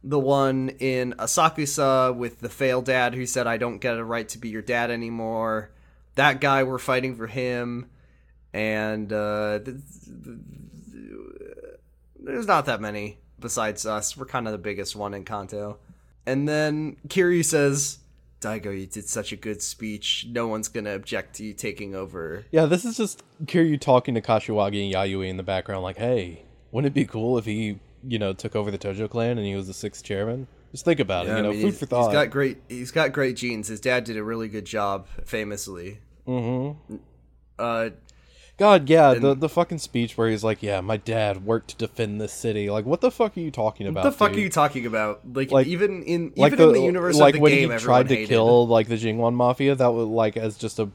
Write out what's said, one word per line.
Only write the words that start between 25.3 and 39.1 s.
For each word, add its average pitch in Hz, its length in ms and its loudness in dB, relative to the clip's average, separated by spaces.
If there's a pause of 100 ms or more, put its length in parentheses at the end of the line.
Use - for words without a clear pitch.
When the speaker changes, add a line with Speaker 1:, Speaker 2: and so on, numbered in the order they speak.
Speaker 2:
the 95 60 -8
background, 95 400 -4
like, 95 140 -8
"Hey, 107 460 -2 (280)
wouldn't 135 200 0
it - 80 -12
be 127 60 2
cool 117 320 -2
if 107 80 -2
he, 107 340 -4 (260)
you 117 140 -4
know, 98 140 -2
took 104 220 -8
over 104 160 -2
the 98 80 -6
Tojo 101 300 -6
clan 117 280 -2
and 104 100 -4
he 98 80 -4
was 98 120 -6
the 92 60 -12
sixth - 300 -10
chairman?" 113 440 -6 (240)
Just - 140 -10
think 165 140 4
about 92 260 0
it, 90 40 -4
Speaker 1:
Yeah, 107 80 0
Speaker 2:
you 107 60 0
know, 104 60 0
Speaker 1:
I 104 40 0
mean, 104 80 -2
Speaker 2:
food 113 80 2
Speaker 1:
he's, - 100 -6
Speaker 2:
for 143 80 -6
thought. 120 200 4
Speaker 1:
he's 104 60 2
got 143 160 2
great, 135 280 -2 (100)
he's 123 240 -12
got 156 220 2
great 135 240 0
genes. 110 320 -6
His 110 100 -8
dad 123 240 0
did 110 140 -6
a 107 60 -6
really 113 260 -6
good 104 160 -8
job, 101 420 -4 (180)
famously. 101 760 -8 (280)
Speaker 2:
Mm-hmm. 127 680 -4 (600)
Speaker 1:
Uh, 113 320 -2 (720)
Speaker 2:
God, 190 280 8
yeah, 151 260 10